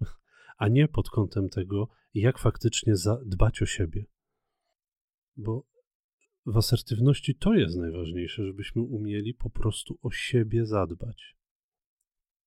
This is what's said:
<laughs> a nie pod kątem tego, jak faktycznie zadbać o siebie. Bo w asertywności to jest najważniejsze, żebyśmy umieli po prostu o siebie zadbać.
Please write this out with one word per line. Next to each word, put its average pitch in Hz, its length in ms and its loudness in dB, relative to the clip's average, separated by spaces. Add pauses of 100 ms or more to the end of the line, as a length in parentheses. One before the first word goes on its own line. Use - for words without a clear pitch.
<laughs> - 560 -12
a 104 100 2
nie 139 200 6
pod 151 220 0
kątem 98 400 0
tego, 101 380 -4 (260)
jak 110 260 2
faktycznie - 560 2
zadbać 107 680 2
o 101 40 2
siebie. 95 400 -4 (1300)
Bo 113 280 -6 (800)
w 110 120 0
asertywności 117 800 2
to 214 180 2
jest 90 240 2
najważniejsze, 85 680 -4
żebyśmy 98 360 -4
umieli 107 520 -4
po - 160 -6
prostu - 520 -4
o 120 100 -4
siebie 113 540 0
zadbać. 104 680 -4 (1120)